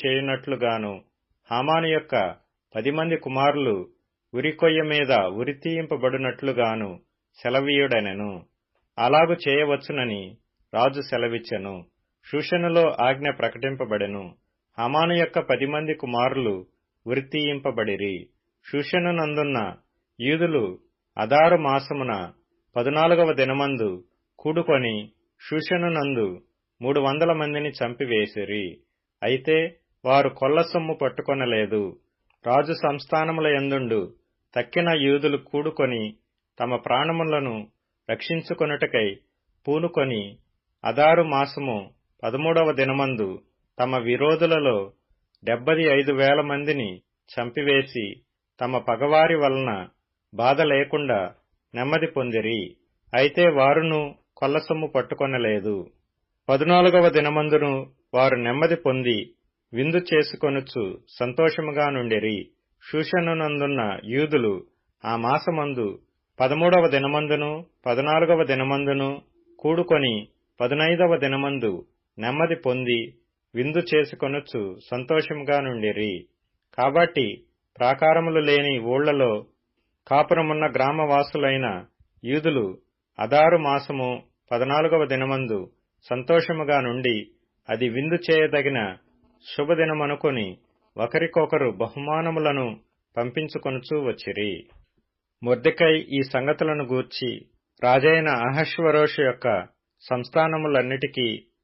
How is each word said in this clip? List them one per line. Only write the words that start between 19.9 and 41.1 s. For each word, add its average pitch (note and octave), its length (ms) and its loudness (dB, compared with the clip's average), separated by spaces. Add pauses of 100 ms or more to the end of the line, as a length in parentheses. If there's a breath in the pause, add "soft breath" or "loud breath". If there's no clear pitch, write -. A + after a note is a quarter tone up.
యూదులు C#3 580 0 (400)
అదారు D3 380 6
మాసమున C3+ 760 -2 (440)
పదునాలుగవ D#3+ 560 4
దినమందు C3 720 -2 (340)
కూడుకొని C3 720 -2 (380)
షూషనునందు C#3+ 920 -2 (420)
మూడు C#3 180 0
వందల D3+ 320 2
మందిని D3+ 360 -4
చంపివేసిరి. G#2+ 1120 -4 (440)
అయితే D#3+ 540 0 (280)
వారు C3+ 240 4
కొల్ల C#3 340 0
సొమ్ము D#3+ 320 -4
పట్టుకొనలేదు. A#2 1000 -2 (500)
రాజు C#3+ 260 2
సంస్థానముల D#3 720 -2
యందుండు C3+ 680 0 (420)
తక్కిన E3+ 300 0 (100)
యూదులు C#3+ 400 2
కూడుకొని C3+ 800 -4 (460)
తమ B2 160 -2
ప్రాణములను C#3+ 920 -2 (420)
రక్షించుకొనుటకై C#3+ 1080 -2 (520)
పూనుకొని, C#3 680 -2 (480)
అదారు D3+ 380 6